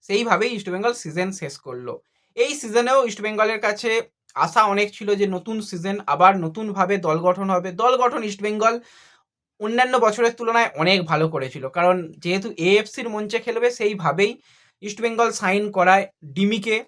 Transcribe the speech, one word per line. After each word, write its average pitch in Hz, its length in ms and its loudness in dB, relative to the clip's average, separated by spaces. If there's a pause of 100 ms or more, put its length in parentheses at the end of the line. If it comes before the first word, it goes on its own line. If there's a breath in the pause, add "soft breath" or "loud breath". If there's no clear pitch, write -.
(100)
সেইভাবেই 214 460 2
ইস্টবেঙ্গল 202 380 -4
সিজন 180 360 -6 (100)
শেষ 143 140 -10 (120)
করলো। 123 280 -10 (440)
এই 262 140 2 (100)
সিজনেও 240 460 2
ইস্টবেঙ্গলের 214 580 -2
কাছে 208 240 -2 (460)
আশা 165 260 2 (120)
অনেক 208 140 0 (100)
ছিল 208 180 -8
যে 202 120 0
নতুন 190 340 -6
সিজন, 196 360 -6 (100)
আবার 190 260 6 (120)
নতুনভাবে 196 520 -2
দল 165 200 0 (100)
গঠন 185 220 0
হবে। 185 200 0 (120)
দল 247 160 4
গঠন 247 260 0
ইস্টবেঙ্গল 214 500 0 (880 soft breath)
অন্যান্য 240 320 0 (120)
বছরের 233 340 2
তুলনায় 226 300 0 (120)
অনেক 185 180 4 (120)
ভালো 160 220 2
করেছিল, 135 360 -6
কারণ 180 260 4 (280)
যেহেতু 190 240 -2 (200)
এএফসির 214 420 0
মঞ্চে 214 300 -4
খেলবে, 233 320 -2
সেইভাবেই 202 600 0 (520 soft breath)
ইস্টবেঙ্গল 226 480 0
সাইন 202 400 0
করায় 190 340 4 (300)
ডিমিকে 214 420 0 (100)